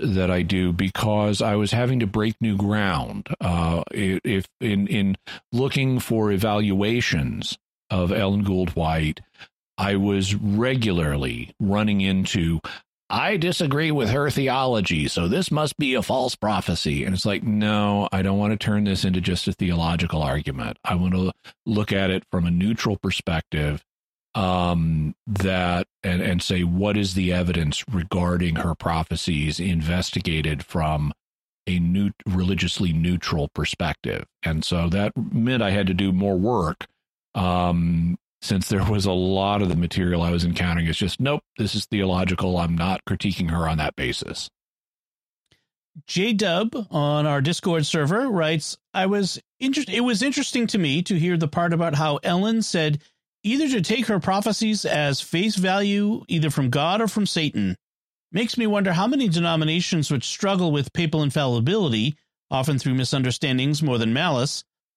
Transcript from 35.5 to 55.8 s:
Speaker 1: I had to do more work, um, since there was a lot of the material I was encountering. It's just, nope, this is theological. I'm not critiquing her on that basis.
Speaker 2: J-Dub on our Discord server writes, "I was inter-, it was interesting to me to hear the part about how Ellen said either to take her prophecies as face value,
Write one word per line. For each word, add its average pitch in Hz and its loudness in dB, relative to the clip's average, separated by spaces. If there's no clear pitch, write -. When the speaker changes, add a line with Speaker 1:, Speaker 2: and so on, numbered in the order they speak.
Speaker 1:
I 101 2
had 101 2
to 92 0
do 95 2
more 95 2
work, 92 0
um, 87 2
since 95 0
there 101 2
was 104 2
a 98 2
lot 95 2
of 92 2
the 85 0
material 87 0
I 85 0
was 87 0
encountering. 85 0
It's 80 -2
just, 95 -2
nope, 143 0
this 104 -2
is 104 -4
theological. 92 0
I'm 85 0
not 90 -2
critiquing 90 -2
her 82 0
on 80 0
that 73 -2
basis. - -8
Speaker 2:
J-Dub 208 0
on 147 2
our 143 2
Discord 165 0
server 180 0
writes, 165 -2
"I 185 0
was 196 -2
inter-, 269 0
it 214 0
was 240 0
interesting 254 -2
to 220 0
me 151 2
to 185 0
hear 170 2
the 160 0
part 170 0
about 165 0
how 147 0
Ellen 208 0
said 156 0
either 277 0
to 254 0
take 214 0
her 208 2
prophecies 208 0
as 143 0
face 202 0
value, 202 0